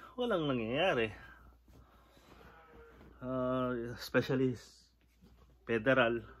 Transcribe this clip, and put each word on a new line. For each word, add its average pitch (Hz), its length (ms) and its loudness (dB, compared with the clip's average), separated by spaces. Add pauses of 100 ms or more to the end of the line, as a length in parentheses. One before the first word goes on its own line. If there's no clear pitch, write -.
(140)
walang 214 320 -2
nangyayari. 127 640 0 (2000)
Ah, 127 560 -2 (240)
especially 131 560 2 (1120)
federal, 117 560 2 (180)